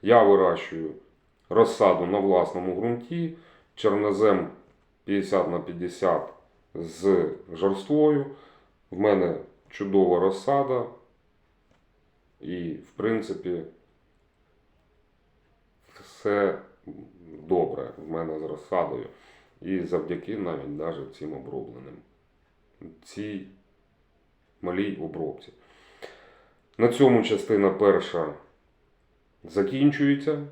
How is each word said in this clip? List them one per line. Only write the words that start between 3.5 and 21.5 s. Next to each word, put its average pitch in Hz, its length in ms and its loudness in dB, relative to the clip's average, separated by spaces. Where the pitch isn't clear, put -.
чорнозем 101 720 2
п'ятдесят 95 460 0
на 85 80 -2
п'ятдесят 85 680 -2
з 85 560 0
жорствою. 139 760 2
В 92 100 -8
мене 95 340 2
чудова 95 520 2
розсада 131 680 0
і, 87 320 -8
в - 240 -14
принципі, 92 680 -4
все 101 580 0
добре 80 420 0
в 78 40 -12
мене 80 280 -4
з 76 40 -8
розсадою. 78 640 -4
І 92 180 -4
завдяки 87 560 -4
навіть 73 400 -8
даже 78 300 -8
цим 76 140 -12
обробленим, 67 640 -14